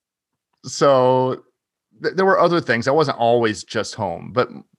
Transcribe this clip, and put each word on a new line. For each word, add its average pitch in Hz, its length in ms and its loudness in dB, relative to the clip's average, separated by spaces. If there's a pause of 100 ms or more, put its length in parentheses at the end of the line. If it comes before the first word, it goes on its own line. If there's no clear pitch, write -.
(640)
so 127 800 2 (580)
th-, - 140 -4
there 190 100 2
were 190 140 0
other 170 220 2
things. 117 260 -2
I 135 40 0
wasn't 143 280 0
always 117 440 0
just - 320 -6
home, 87 380 -8
but, 120 160 0 (300)